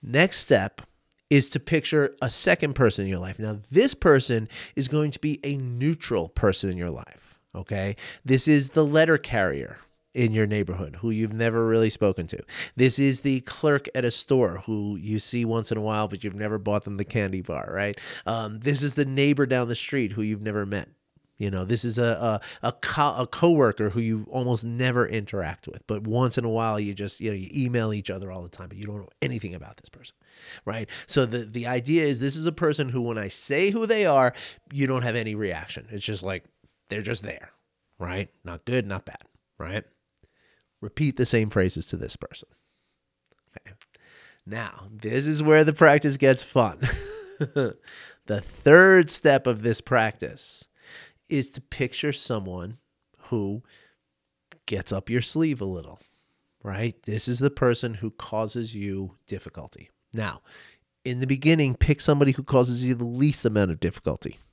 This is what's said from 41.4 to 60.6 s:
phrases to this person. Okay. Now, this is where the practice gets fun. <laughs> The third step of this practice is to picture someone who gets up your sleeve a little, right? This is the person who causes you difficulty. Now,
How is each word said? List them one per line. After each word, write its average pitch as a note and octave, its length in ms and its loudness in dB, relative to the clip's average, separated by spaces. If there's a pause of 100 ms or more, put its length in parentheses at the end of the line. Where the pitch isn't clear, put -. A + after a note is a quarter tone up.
phrases F#2 360 0
to E2+ 120 -8
this - 180 -8
person. - 320 -14 (1120)
Okay. - 160 -20 (720)
Now, G2+ 440 -12
this A2 360 -4
is D3+ 160 0
where D#3 220 8
the D3+ 100 4
practice D3 420 6
gets C3 280 6
fun. A2 360 2 (580)
<laughs> C3+ 360 -2 (520)
The G#2 140 -2
third F3+ 720 8
step C#3 360 4
of A2+ 160 0
this A2+ 180 0
practice - 840 -2 (640)
is C#3 220 -2
to - 100 -14
picture - 520 -4
someone F#2+ 640 -6 (460)
who G#2+ 380 -4 (1040)
gets F#2+ 260 -6
up G2 180 -6
your A#2+ 100 0
sleeve D3+ 400 -2
a G2+ 40 -6
little, F#2 360 -10 (640)
right? G#2+ 400 -6
This G#2+ 260 -4
is B2 100 -2
the C#3 120 4
person A#2+ 440 0
who G#2 160 -6
causes A2 640 -6
you G2 420 -6 (100)
difficulty. - 640 -14 (240)
Now, A2 260 -6 (640)